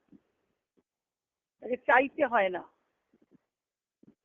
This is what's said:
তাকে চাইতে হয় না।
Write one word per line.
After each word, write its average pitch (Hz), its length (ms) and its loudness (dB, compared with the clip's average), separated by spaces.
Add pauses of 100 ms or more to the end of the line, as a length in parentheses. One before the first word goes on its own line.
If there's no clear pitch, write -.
(1600)
তাকে 240 160 -8
চাইতে 269 500 0
হয় 226 220 0
না। 175 300 -10 (1500)